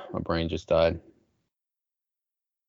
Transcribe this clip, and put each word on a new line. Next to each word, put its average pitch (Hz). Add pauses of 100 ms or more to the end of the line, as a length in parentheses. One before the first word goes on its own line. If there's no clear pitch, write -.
(100)
my -
brain 82
just 82
died. 82 (1700)